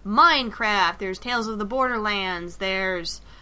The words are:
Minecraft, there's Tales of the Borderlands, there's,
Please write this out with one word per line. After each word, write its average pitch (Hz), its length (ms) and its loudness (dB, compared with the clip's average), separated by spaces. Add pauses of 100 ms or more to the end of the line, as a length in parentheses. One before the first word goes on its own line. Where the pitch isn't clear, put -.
Minecraft, 214 960 4
there's 185 200 -6
Tales 240 280 -2
of 220 120 -6
the 208 60 -4
Borderlands, 208 920 -2
there's, 190 640 -2 (200)